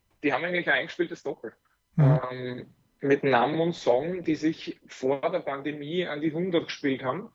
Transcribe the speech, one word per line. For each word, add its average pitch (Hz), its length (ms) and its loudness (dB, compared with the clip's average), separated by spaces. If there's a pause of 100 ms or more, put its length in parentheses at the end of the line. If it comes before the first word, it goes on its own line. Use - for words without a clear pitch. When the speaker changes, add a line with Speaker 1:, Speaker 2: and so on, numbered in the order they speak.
(240)
Speaker 1:
die 143 100 2
haben 131 100 0
eigentlich 175 240 -2
ein 139 120 4
eingespieltes 165 420 -4
Doppel. - 320 -8 (420)
Speaker 2:
Mhm. 147 240 6 (120)
Speaker 1:
Ähm, 127 420 -8 (280)
mit 139 220 4
Nam 139 360 4
und 170 140 2
Song, 156 500 0
die 156 120 0
sich - 520 -4
vor 135 340 -2
der 170 200 0
Pandemie 147 680 -4
an 147 140 -6
die 156 120 -2
hundert 170 340 0
gespielt 135 360 -2
haben 160 320 -4